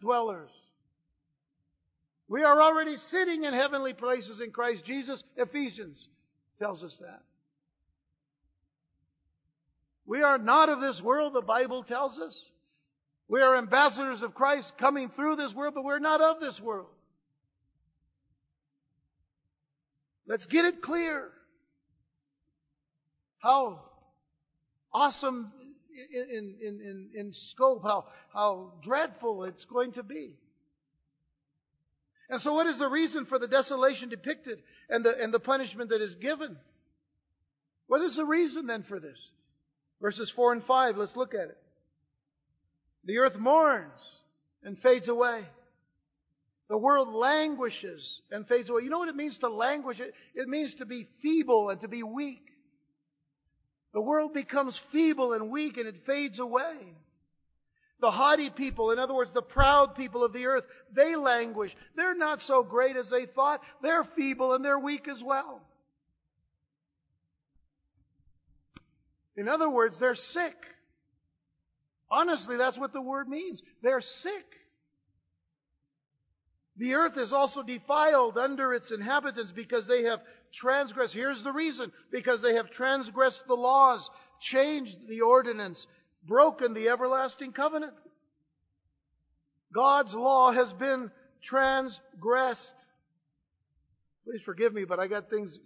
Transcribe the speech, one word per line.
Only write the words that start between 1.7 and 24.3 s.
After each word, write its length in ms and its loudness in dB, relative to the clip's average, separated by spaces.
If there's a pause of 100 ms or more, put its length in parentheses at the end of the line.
We 140 -2
are 200 8
already 340 4 (140)
sitting 340 -2
in 100 -2
heavenly 400 -2
places 460 -4
in 120 -10
Christ 320 -4
Jesus. 380 -8 (140)
Ephesians 720 -8 (500)
tells 240 -6
us 180 -14
that. 220 -20 (2750)
We 160 0
are 160 6
not 300 6
of 120 0
this 220 -4
world, 300 2
the 80 0
Bible 440 -2
tells 340 -4
us. 320 -14 (800)
We 80 4
are 160 8
ambassadors 640 2
of 140 -8
Christ 440 0
coming 380 0
through 200 0
this 180 -6
world, 200 -4
but 100 -6
we're 140 -2
not 220 2
of 180 4
this 240 -10
world. 260 -8 (3500)
Let's 220 -6
get 160 4
it 160 -2
clear. 480 -4 (2000)
How 420 2 (1120)